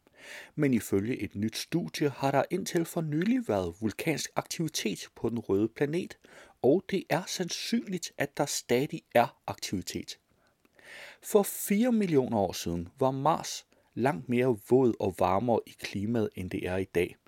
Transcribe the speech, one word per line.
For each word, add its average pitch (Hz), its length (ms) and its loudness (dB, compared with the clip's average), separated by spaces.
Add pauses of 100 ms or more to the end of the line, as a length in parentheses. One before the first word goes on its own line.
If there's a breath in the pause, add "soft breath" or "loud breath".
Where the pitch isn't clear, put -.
(540 loud breath)
Men 143 200 2
ifølge 104 420 0
et - 180 -8
nyt 107 220 -2
studie 165 520 -2
har 135 220 -2
der 139 200 4
indtil 180 340 -2
for - 160 -6
nylig 180 480 0
været 90 320 0
vulkansk 110 560 -4
aktivitet - 760 -4
på - 140 -4
den 117 100 -2
røde 107 300 2
planet, 151 500 -4 (440 loud breath)
og 170 280 4
det 196 200 -2
er 156 160 0
sandsynligt, - 920 -4
at - 180 -4
der 147 100 0
stadig - 560 -2 (120)
er - 320 4
aktivitet. - 720 -8 (1040 loud breath)
For 208 200 4
fire 214 500 2
millioner 151 460 2
år 95 140 2
siden 87 360 -4 (100)
var 131 120 4
Mars 139 560 -2 (280 soft breath)
langt 113 340 -2
mere 120 300 4 (120)
våd 123 300 6
og 98 180 0
varmere 98 480 2
i - 120 -20
klimaet, 107 560 -2
end 90 160 -6
det - 180 -4
er 90 80 0
i 95 80 0
dag. - 320 0 (120)